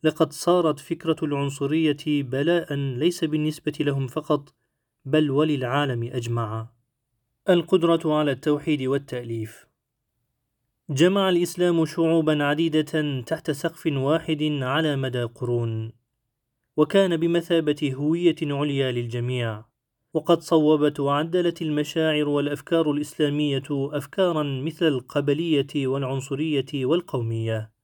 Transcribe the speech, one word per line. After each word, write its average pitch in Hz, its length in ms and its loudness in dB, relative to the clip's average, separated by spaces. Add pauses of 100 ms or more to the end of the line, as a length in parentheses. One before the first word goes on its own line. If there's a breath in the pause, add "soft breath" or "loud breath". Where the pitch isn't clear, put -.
لقد 156 300 2
صارت 165 480 2
فكرة 160 420 -2
العنصرية 143 720 0 (100)
بلاءً 147 680 0
ليس 139 500 -2
بالنسبة 151 560 -2
لهم 139 260 0
فقط، 147 480 -4 (500)
بل 151 260 2
وللعالم 135 720 0
أجمع. 117 680 -4 (800)
القدرة 170 680 2
على 151 160 2
التوحيد 147 520 0
والتأليف. 123 840 -4 (1200)
جمع 185 380 4
الإسلام 175 560 2
شعوبًا 160 600 2
عديدة 151 760 0
تحت 160 300 -6
سقف 156 360 -4
واحد 151 560 0
على 147 540 0
مدى 127 260 -2
قرون، 117 680 -4 (840)
وكان 175 400 4
بمثابة 160 800 0
هوية 160 460 2
عليا 143 500 0
للجميع، 120 720 -4 (500)
وقد 170 260 2
صوبت 151 600 2
وعدلت 165 600 0
المشاعر 151 680 0
والأفكار 147 640 0
الإسلامية 147 800 0
أفكارًا 151 720 0
مثل 147 460 0
القبلية 143 1000 0
والعنصرية 135 880 -2
والقومية 113 960 -2 (140)